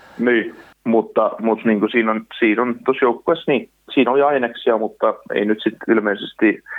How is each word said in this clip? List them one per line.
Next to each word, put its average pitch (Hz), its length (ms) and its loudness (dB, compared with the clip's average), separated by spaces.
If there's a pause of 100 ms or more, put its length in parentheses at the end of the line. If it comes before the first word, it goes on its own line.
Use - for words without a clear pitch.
(180)
Niin, 117 360 0 (300)
mutta, 110 460 0 (100)
mutta 110 280 -2
niinku 107 200 2
siinä 113 220 0
on, 110 160 -4 (120)
siinä 110 240 2
on 123 220 -4
tossa 131 200 0
joukkueessa, 160 480 0
niin 113 180 -2 (240)
siinä 120 160 2
oli 139 120 4
aineksia, 123 560 0
mutta 107 360 -2 (200)
ei 104 100 0
nyt 107 180 0
sit 107 120 -2 (140)
ilmeisesti, 107 760 0 (160)